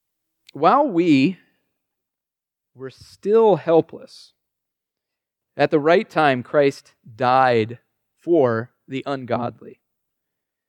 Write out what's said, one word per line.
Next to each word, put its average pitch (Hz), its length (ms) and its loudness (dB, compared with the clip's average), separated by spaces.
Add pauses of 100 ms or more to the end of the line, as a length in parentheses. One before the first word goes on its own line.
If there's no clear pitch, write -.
(520)
"While 214 360 0
we 170 520 0 (1400)
were 127 140 -16
still 214 680 0
helpless, - 800 -4 (1200)
at 143 160 -2
the 160 80 0
right 170 300 0
time 139 340 -2
Christ 143 500 -2 (220)
died 123 640 0 (400)
for 127 520 0 (160)
the 131 180 -10
ungodly. 120 760 -10 (880)